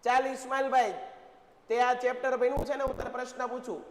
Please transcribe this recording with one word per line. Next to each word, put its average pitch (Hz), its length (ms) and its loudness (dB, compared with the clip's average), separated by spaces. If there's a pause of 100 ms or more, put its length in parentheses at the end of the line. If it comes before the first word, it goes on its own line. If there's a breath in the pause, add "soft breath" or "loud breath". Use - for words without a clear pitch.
ચાલ 254 240 4
ઇસ્માઇલભાઈ, 262 640 2 (760)
તે 226 120 2
આ 247 140 4
ચેપ્ટર 254 420 0
ભણ્યું 247 300 2
છે 277 100 -2
ને? 277 60 -4
હું 269 140 -2
તને 254 120 -6
પ્રશ્ન 254 400 -8
પૂછું 247 400 -8